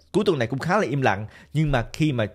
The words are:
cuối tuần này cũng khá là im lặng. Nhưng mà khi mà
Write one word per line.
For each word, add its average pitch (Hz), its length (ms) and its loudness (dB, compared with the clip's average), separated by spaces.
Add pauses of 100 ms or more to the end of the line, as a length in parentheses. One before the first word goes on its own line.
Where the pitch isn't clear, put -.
(120)
cuối 202 140 2
tuần 160 120 2
này 117 100 -2
cũng 139 100 -4
khá 170 180 0
là 196 100 2
im 135 160 -2
lặng. 107 240 0 (260)
Nhưng 151 200 0
mà 117 200 2
khi 147 200 0
mà 113 220 -2